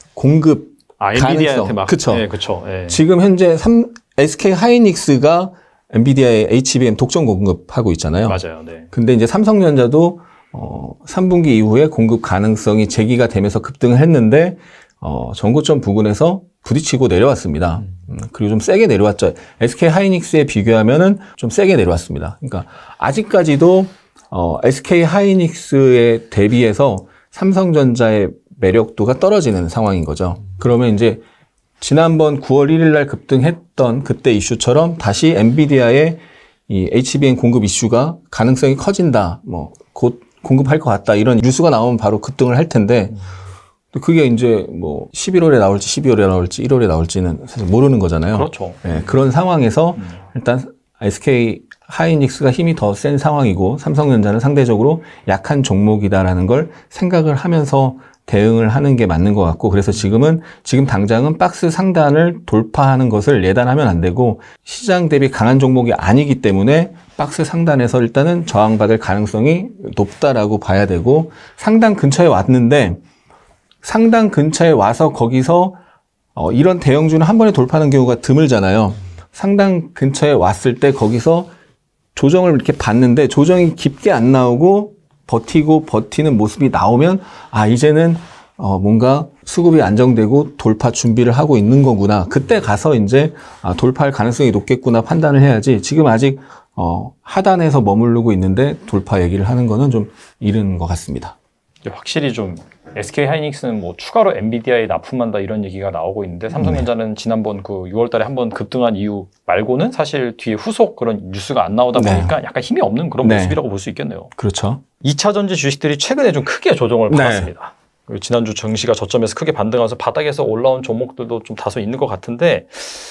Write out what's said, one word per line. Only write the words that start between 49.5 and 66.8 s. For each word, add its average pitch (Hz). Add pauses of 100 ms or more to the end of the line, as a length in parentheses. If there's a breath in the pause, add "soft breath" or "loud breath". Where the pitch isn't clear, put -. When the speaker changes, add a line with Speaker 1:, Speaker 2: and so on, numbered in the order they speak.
Speaker 2:
음. 95 (300 loud breath)
Speaker 1:
일단 127 (280)
에스케이 113 (260)
하이닉스가 147
힘이 165
더 104
센 143
상황이고, 131
삼성전자는 135
상대적으로 135 (240 loud breath)
약한 131
종목이다라는 98
걸 147 (180 loud breath)
생각을 170
하면서 139 (300 loud breath)
대응을 110
하는 139
게 120
맞는 90
것 101
같고, 85
그래서 98
지금은, 123 (220 loud breath)
지금 135
당장은 117
박스 180
상단을 170
돌파하는 127
것을 107
예단하면 123
안 85
되고, 101 (220 loud breath)
시장 180
대비 139
강한 127
종목이 127
아니기 135
때문에 123 (240 loud breath)